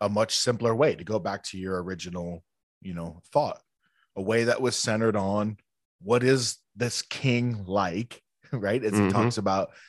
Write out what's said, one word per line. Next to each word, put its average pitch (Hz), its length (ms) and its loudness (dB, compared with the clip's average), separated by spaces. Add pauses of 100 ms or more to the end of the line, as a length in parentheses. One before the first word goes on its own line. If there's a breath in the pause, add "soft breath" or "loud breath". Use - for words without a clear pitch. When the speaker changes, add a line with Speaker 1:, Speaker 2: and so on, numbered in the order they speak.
Speaker 1:
a 101 80 0
much 107 300 2
simpler 117 360 0
way, 139 200 4
to - 100 -12
go 107 140 -2
back 98 260 -6
to - 140 -12
your 92 240 -4
original, 87 600 -8 (380)
you 92 140 -10
know, 82 260 -10 (120)
thought, - 280 0 (560)
a 98 60 -6
way 113 220 2
that 120 180 2
was 120 140 2
centered 110 400 2
on 104 420 0 (440)
what 120 200 2
is 127 340 2 (180)
this 117 280 -4
king 120 640 0
like, 95 560 -2 (200)
<laughs> - 100 -14
right? 113 300 0
As 107 120 0
he 104 60 6
Speaker 2:
Mm-hmm. 98 100 4
Speaker 1:
talks 107 260 2
about 98 340 0 (180 soft breath)